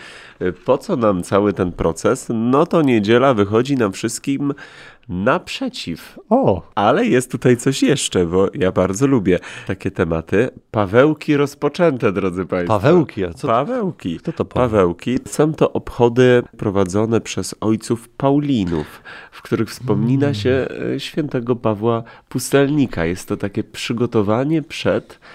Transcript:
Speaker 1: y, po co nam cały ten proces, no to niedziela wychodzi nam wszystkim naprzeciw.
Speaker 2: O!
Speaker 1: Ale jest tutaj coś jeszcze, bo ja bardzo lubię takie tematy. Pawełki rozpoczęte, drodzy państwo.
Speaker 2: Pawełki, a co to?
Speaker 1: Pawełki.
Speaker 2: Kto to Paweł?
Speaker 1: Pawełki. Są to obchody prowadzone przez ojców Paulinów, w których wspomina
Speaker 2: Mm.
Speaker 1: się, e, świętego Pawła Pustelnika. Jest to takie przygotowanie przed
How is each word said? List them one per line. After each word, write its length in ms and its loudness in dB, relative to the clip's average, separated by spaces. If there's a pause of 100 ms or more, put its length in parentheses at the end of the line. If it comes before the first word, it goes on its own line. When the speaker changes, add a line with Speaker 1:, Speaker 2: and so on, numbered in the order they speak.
(420)
Speaker 1:
y, 120 -2
po 240 -2
co 180 -4
nam 280 2
cały 300 2
ten 180 -2
proces, 600 -2
no 320 2
to 160 0
niedziela 520 4
wychodzi 420 0
nam 180 0
wszystkim 600 -4 (560)
naprzeciw. 1080 -4 (100)
Speaker 2:
O! 320 0 (140)
Speaker 1:
Ale 300 2
jest 260 0
tutaj 260 2
coś 260 -2
jeszcze, 420 0
bo 280 2
ja 180 0
bardzo 360 0
lubię 320 2 (280)
takie 240 -6
tematy. 580 0 (220)
Pawełki 640 2
rozpoczęte, 760 0
drodzy 340 -2
państwo. 340 -2
Speaker 2:
Pawełki, 460 2
a 80 -6
co 140 -10
to? 60 0
Speaker 1:
Pawełki. 680 -4
Speaker 2:
Kto 140 -8
to 120 -4
Paweł? 240 0
Speaker 1:
Pawełki. 480 0 (100)
Są 260 0
to 200 0
obchody 720 2 (140)
prowadzone 640 0
przez 400 -8
ojców 480 -2
Paulinów, 920 -2 (300)
w 100 -20
których 280 -4
wspomina 560 0
Speaker 2:
Mm. 100 0
Speaker 1:
się, 320 0 (280)
e, 40 -6
świętego 560 -4
Pawła 480 -2 (260)
Pustelnika. 760 0
Jest 220 -4
to 100 -4
takie 260 -4
przygotowanie 960 0
przed 580 -4 (160)